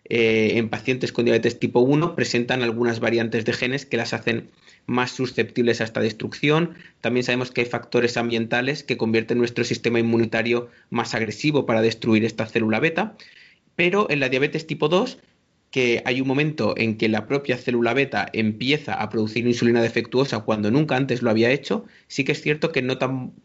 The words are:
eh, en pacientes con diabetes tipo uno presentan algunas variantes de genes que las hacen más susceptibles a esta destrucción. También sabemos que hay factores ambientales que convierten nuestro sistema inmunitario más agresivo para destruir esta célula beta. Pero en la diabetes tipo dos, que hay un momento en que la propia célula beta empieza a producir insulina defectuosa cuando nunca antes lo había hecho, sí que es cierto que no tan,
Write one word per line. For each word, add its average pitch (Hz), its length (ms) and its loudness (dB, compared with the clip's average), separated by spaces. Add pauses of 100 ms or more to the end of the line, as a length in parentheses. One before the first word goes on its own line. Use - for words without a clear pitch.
eh, 110 480 2
en 113 120 2
pacientes 127 440 -4
con 120 140 0
diabetes 117 340 2
tipo 120 180 2
uno 147 380 4
presentan 123 460 0
algunas 117 360 0
variantes 113 460 0
de 117 80 0
genes 127 340 -4
que 120 100 -2
las 113 160 -4
hacen 117 360 -4 (360)
más 123 280 -2
susceptibles 117 680 -2
a 113 40 0
esta 110 160 -4
destrucción. 147 760 0 (260)
También 123 220 0
sabemos 123 300 -2
que - 80 -2
hay 120 80 0
factores 117 480 0
ambientales 120 680 -2
que 117 140 -4
convierten 113 420 0
nuestro 120 240 0
sistema 117 380 0
inmunitario 117 720 0 (200)
más 117 240 -2
agresivo 123 520 0
para 110 160 2
destruir 110 420 2
esta 110 220 -4
célula 110 340 0
beta. 165 340 -2 (600)
Pero 175 340 2
en 147 80 0
la 131 100 0
diabetes 143 380 -2
tipo 151 220 -2
dos, 196 300 0 (520)
que 120 340 2
hay 131 160 0
un 131 60 -2
momento 135 500 0
en 110 220 0
que 113 100 2
la 107 200 0
propia 131 280 -2
célula 120 380 0
beta 120 380 0
empieza 110 600 -2
a 107 140 -4
producir 113 380 -2
insulina 120 340 4
defectuosa 117 600 0
cuando 107 320 0
nunca 151 240 2
antes 127 260 0
lo 117 80 2
había 113 220 4
hecho, 196 320 -2 (240)
sí - 160 -4
que 151 80 0
es 151 100 -6
cierto 151 300 -2
que 131 100 0
no 127 160 -2
tan, 131 360 -4 (100)